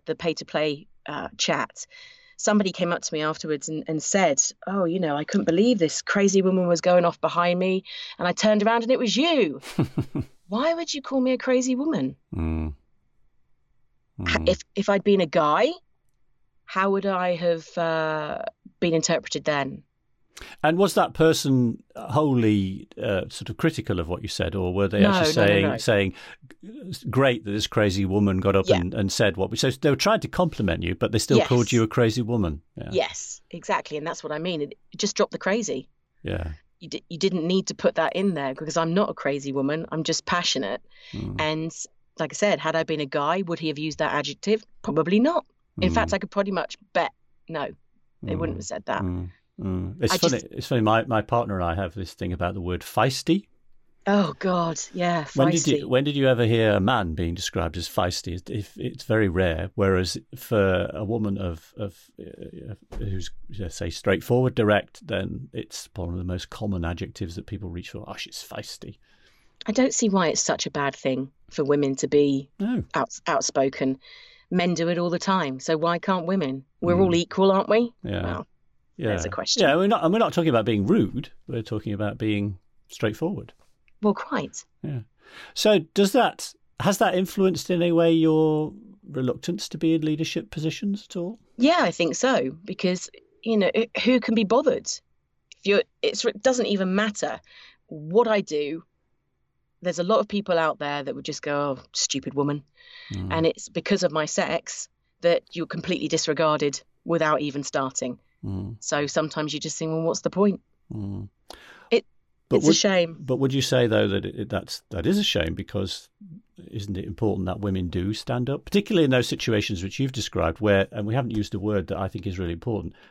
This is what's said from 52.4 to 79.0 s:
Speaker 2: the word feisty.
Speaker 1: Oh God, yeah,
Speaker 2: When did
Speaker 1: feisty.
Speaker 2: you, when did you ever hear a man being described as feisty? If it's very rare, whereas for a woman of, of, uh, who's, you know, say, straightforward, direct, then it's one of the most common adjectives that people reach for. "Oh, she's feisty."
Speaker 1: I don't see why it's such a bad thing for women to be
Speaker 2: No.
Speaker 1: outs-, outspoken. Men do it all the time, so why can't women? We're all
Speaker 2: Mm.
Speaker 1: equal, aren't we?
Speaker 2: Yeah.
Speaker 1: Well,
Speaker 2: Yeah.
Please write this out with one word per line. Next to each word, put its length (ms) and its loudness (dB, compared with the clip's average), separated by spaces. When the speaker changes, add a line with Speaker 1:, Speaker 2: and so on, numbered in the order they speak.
Speaker 2:
the 60 -8
word 220 -4
feisty. 640 0
Speaker 1:
Oh 320 4
God, 420 0
yeah, 400 0
Speaker 2:
When 160 4
did 100 2
Speaker 1:
feisty. 200 2
Speaker 2:
you, 80 -8
when 160 2
did 120 -2
you 120 4
ever 180 4
hear 260 4
a 80 4
man 340 2
being 200 -2
described 420 -4
as 120 -6
feisty? 520 -2
If 280 -8
it's 260 -8
very 240 2
rare, 460 0
whereas 420 2
for 580 2
a 100 -6
woman 340 -2
of, 380 -8
of, 220 -10
uh, 540 -16
who's, 320 -4
you 120 -10
know, 60 -6
say, 220 -6
straightforward, 640 2
direct, 520 2
then 460 -6
it's 420 -12
one 160 -6
of 80 -6
the 60 -6
most 260 -6
common 340 -4
adjectives 520 -6
that 100 -10
people 220 -10
reach 220 -10
for. 180 -14
"Oh, 80 -12
she's 320 -14
feisty." 500 -14
Speaker 1:
I 60 0
don't 200 2
see 160 2
why 200 4
it's 120 0
such 260 0
a 40 -8
bad 260 -2
thing 340 -2
for 140 -2
women 320 4
to 120 -2
be 400 4
Speaker 2:
No. 260 -2
Speaker 1:
outs-, 320 -4
outspoken. 720 0
Men 220 2
do 160 0
it 80 0
all 140 0
the 80 0
time, 420 0
so 160 0
why 220 0
can't 280 0
women? 380 -2
We're 180 2
all 140 4
Speaker 2:
Mm. 40 4
Speaker 1:
equal, 360 2
aren't 160 2
we? 240 2
Speaker 2:
Yeah. 200 -4
Speaker 1:
Well, 240 -6
Speaker 2:
Yeah. 120 -4